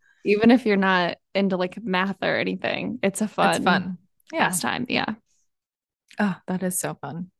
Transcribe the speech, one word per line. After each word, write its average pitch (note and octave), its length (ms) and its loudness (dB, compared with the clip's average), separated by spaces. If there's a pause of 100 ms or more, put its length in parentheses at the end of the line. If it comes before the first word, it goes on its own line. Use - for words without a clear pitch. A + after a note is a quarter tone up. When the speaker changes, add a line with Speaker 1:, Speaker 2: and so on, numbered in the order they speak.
(240)
Speaker 1:
even G#3 260 6
if A#3+ 160 6
you're G#3 100 4
not F#3+ 420 2 (160)
into, G3 220 2
like, F3+ 260 -4
math F#3+ 400 -2
or F3 140 0
anything, F#3 680 -4
it's G3 180 0
a G#3+ 40 -2
Speaker 2:
It's - 100 -6
Speaker 1:
fun E3+ 280 2
Speaker 2:
fun. F3+ 360 0 (340)
Yeah. D#4+ 80 -2
Speaker 1:
pastime. F3 480 -2
Yeah. - 260 -2 (1040)
Speaker 2:
Oh, G3+ 180 0 (100)
that F#3 160 -4
is F#3 160 -4
so D#3 160 -6
fun. E3 460 -12